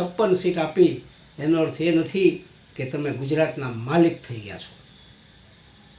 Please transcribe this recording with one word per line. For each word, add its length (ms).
છપ્પન 320
સીટ 260
આપી 440
એનો 220
અર્થ 200
એ 140
નથી 500
કે 80
તમે 260
ગુજરાતના 580
માલિક 540
થઈ 180
ગયા 180
છો. 200